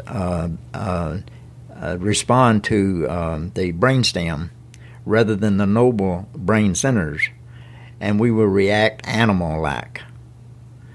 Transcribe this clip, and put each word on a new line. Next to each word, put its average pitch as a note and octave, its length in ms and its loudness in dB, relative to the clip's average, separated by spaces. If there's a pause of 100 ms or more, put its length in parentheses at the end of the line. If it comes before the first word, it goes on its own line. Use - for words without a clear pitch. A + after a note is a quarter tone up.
uh, F2 420 -4 (260)
uh, F2 440 -4 (640)
uh, F2 180 -6
respond A2 640 2
to, F#2+ 440 0
um, E2 460 -4
the F2+ 180 -2
brainstem E2+ 800 0 (560)
rather G#2+ 300 2
than G2+ 200 2
the G2+ 100 2
noble G#2 680 2
brain G2+ 400 2
centers, E2+ 540 -2 (720)
and G#2 200 0
we A#2 100 4
will A2 160 4
react G2+ 600 2
animal-like, E2 960 0 (920)